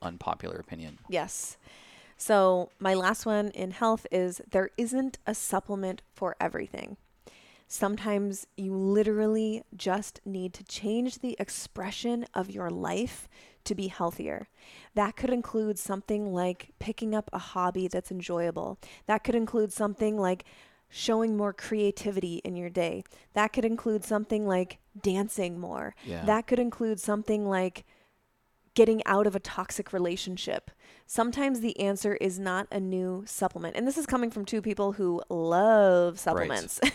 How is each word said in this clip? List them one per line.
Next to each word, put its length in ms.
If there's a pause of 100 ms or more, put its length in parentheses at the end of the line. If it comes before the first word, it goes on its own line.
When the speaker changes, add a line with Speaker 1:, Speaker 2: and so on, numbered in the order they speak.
Speaker 1:
unpopular 540
opinion. 420 (120)
Speaker 2:
Yes. 480 (600)
So 520 (100)
my 140
last 320
one 240
in 220
health 400
is 380
there 280
isn't 500
a 80
supplement 680 (120)
for 260
everything. 580 (680)
Sometimes 800 (100)
you 160
literally 920 (120)
just 500
need 300
to 80
change 560
the 200
expression 960
of 160
your 200
life 580 (380)
to 100
be 140
healthier. 580 (480)
That 200
could 140
include 480
something 560
like 460
picking 340
up 180
a 60
hobby 500
that's 220
enjoyable. 680 (260)
That 180
could 120
include 360
something 460
like 280 (420)
showing 500
more 160
creativity 840
in 180
your 160
day. 320 (300)
That 200
could 120
include 380
something 440
like 320 (200)
dancing 600
more. 340 (100)
Speaker 1:
Yeah. 220
Speaker 2:
That 220
could 100
include 420
something 480
like 380 (880)
getting 300
out 220
of 80
a 40
toxic 520
relationship. 800 (340)
Sometimes 540
the 200
answer 360
is 240
not 320
a 80
new 480
supplement. 480
And 100
this 120
is 80
coming 260
from 140
two 160
people 320
who 360
love 840
Speaker 1:
Right. 60
Speaker 2:
supplements. 600 (160)